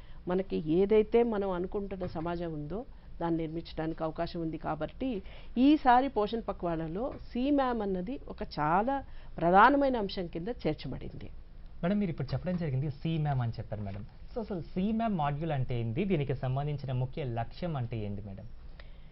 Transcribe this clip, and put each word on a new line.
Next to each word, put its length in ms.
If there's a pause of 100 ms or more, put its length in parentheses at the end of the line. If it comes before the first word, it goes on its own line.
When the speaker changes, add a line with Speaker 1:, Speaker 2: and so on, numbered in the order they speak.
(280)
Speaker 1:
మనకి 440
ఏదైతే 520
మనం 280
అనుకుంటున్న 540
సమాజం 480
ఉందో, 320 (360)
దాన్ని 160
నిర్మించడానికి 640
అవకాశం 380
ఉంది. 160
కాబట్టి 640 (340)
ఈసారి 500
పోషణ్ 400
పక్వాడాలో 640 (180)
సీ 200
మ్యామ్ 300
అన్నది 460
ఒక 160
చాలా 600 (340)
ప్రధానమైన 600
అంశం 300
కింద 200
చేర్చబడింది. 840 (540)
Speaker 2:
మేడం, 160
మీరు 120
ఇప్పుడు 220
చెప్పడం 240
జరిగింది 320
సీ 280
మ్యామ్ 240
అని 100
చెప్పారు 300
మేడం. 240 (280)
So, 60
అసలు 220
సీ 300
మ్యామ్ 260
మాడ్యూల్ 340
అంటే 280
ఏంది? 240
దీనికి 320
సంబంధించిన 560
ముఖ్య 320
లక్ష్యం 520
అంటే 220
ఏంది 240
మేడం? 240 (680)